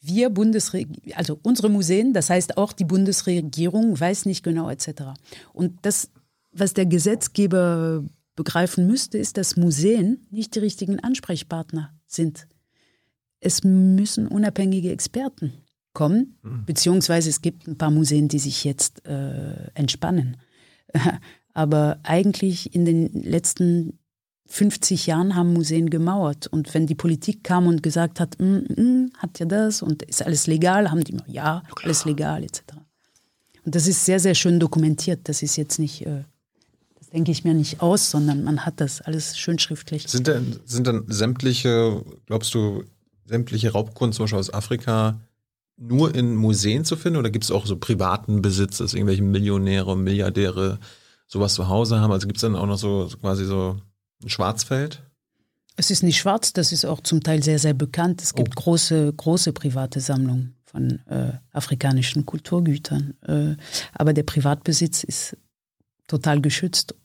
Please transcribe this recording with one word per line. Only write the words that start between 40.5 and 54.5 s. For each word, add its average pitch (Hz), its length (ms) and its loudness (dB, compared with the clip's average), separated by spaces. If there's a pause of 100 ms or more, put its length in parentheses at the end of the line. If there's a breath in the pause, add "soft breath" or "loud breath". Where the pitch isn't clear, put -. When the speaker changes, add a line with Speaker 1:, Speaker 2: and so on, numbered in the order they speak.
Speaker 2:
sind 123 220 0
dann 113 220 0
sämtliche, 117 960 0 (220)
glaubst 110 280 -4
du, 104 300 0 (440)
sämtliche 117 440 -2
Raubkunst 110 440 0
zum 113 80 -2
Beispiel 107 140 0
aus 95 160 -6
Afrika 110 680 -2 (560)
nur 135 380 0
in 120 220 2
Museen 110 480 2
zu 160 100 -2
finden? 160 240 -2
Oder 113 120 0
gibt's 110 200 -4
auch 98 160 0
so 101 100 -2
privaten 101 640 0
Besitz, 95 380 0
dass - 160 -4
irgendwelche 98 280 2
Millionäre 98 680 2
und 95 140 0
Milliardäre 95 760 0 (480 loud breath)
sowas 101 280 0
zu 95 120 -2
Hause 110 320 2
haben? 107 140 4
Also 95 160 -2
gibt's 104 140 -4
dann 110 120 0
auch 95 120 -2
noch 101 120 -2
so, 101 300 -2
so - 100 -14
quasi 98 260 -2
so 95 360 -2 (420)
ein - 60 -14
Schwarzfeld? 131 760 -4 (720)